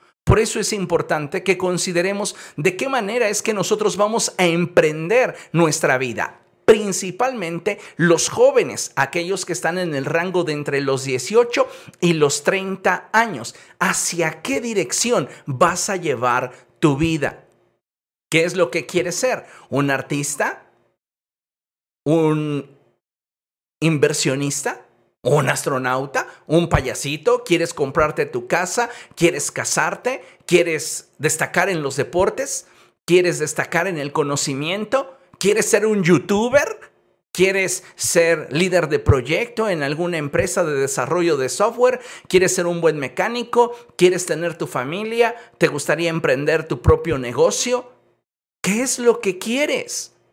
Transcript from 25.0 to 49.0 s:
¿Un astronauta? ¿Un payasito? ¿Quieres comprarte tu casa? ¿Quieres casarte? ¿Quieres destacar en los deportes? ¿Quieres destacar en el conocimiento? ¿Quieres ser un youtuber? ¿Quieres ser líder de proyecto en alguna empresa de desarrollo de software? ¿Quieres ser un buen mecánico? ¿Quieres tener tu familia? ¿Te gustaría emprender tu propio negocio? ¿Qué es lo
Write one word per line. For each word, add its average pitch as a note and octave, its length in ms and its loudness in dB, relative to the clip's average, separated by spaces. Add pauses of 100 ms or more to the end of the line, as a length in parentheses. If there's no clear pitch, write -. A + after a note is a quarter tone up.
¿Un C3+ 260 2
astronauta? C3+ 800 -2 (200)
¿Un E3+ 220 2
payasito? D3+ 760 0
¿Quieres E3 300 0
comprarte D3+ 520 0
tu A#2+ 220 -8
casa? F3+ 420 -2 (280)
¿Quieres D#3+ 340 0
casarte? F3+ 720 -4 (220)
¿Quieres E3+ 720 0
destacar D3+ 500 0
en E3+ 160 -2
los C3 140 -4
deportes? G3 720 -2 (360)
¿Quieres F3 360 2
destacar D#3 480 -2
en F3 100 -4
el C#3+ 160 -8
conocimiento? D#3+ 1040 -2 (240)
¿Quieres G#3 260 2
ser G#3 200 2
un G#3 160 2
youtuber? A3+ 880 2 (400)
¿Quieres F#3+ 520 0 (120)
ser E3 580 2
líder E3+ 360 2
de D3 100 2
proyecto E3 680 0
en E3 120 -2
alguna D#3+ 380 -2
empresa F3 440 -2
de D#3 100 0
desarrollo C#3+ 640 0
de C3 140 -2
software? A#3+ 500 2 (280)
¿Quieres F#3 260 4
ser F3 140 0
un F3 120 -2
buen D#3 200 2
mecánico? A#3 760 0 (220)
¿Quieres F3+ 300 4
tener E3 280 -2
tu D#3 120 -6
familia? A3 680 -2 (220)
¿Te E3 100 4
gustaría D#3 440 -2
emprender D#3 560 0
tu C#3 160 -6
propio D#3+ 340 2
negocio? F3 720 -2 (720)
¿Qué G#3+ 220 0
es B3+ 160 -4
lo A#3 200 4